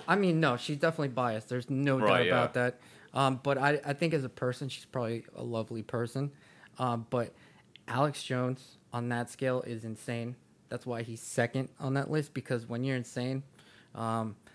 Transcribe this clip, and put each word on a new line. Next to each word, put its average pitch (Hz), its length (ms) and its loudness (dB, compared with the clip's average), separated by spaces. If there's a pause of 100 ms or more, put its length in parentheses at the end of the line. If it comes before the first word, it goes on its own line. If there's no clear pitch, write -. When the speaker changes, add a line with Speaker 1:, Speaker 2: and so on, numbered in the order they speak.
Speaker 1:
I 180 80 4
mean, 180 240 4
no, 131 160 4
she's 143 200 -4
definitely 160 320 2
biased. 120 400 -2
There's 123 220 -4
no 135 300 4
doubt 104 80 6
Speaker 2:
Right, 87 180 6
yeah. 90 60 4
Speaker 1:
about 120 220 4
that. 123 260 0 (340)
Um, 135 280 4
but 139 160 2
I, 143 260 4
I 143 80 0
think 156 200 0
as 143 120 0
a 123 40 -6
person, 127 400 -4
she's - 160 -10
probably 117 400 -4 (120)
a - 60 -10
lovely 113 400 -4
person. 123 500 -2 (460)
Um, 120 320 0
but 120 220 0 (560)
Alex 139 360 0
Jones 127 520 -4 (160)
on 120 180 -2
that 120 200 -2
scale 127 320 0
is 113 220 -8
insane. 117 500 -6 (340)
That's - 180 -8
why 117 160 -4
he's 113 180 -10
second 131 500 0 (100)
on 135 140 0
that 139 160 0
list, 151 240 -2
because 120 320 -2
when 120 180 -4
you're 135 120 0
insane, 127 460 -4 (520)
um, 113 420 -2 (180)